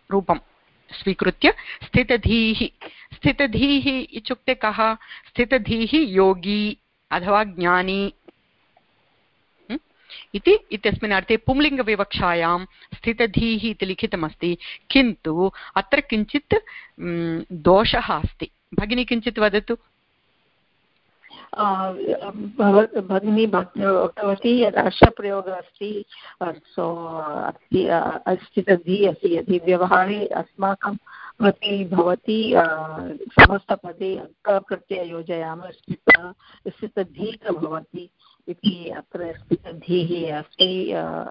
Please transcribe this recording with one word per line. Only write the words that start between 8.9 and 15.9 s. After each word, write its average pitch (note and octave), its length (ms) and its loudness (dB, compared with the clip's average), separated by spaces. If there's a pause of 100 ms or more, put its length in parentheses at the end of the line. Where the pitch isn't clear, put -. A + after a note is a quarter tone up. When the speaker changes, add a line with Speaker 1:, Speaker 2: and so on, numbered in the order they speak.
Speaker 1:
म्? C4+ 80 -8 (560)
इति, F4+ 240 4 (140)
इत्यस्मिन् G#3 400 -2
अर्थे F#3+ 240 0
पुंलिङ्गविवक्षायां G3+ 1300 0 (300)
स्थितधीः A3+ 760 0
इति G3+ 160 -4
लिखितमस्ति, F3 720 -4 (320)
किन्तु F#3+ 600 2 (240)
अत्र C#4 240 0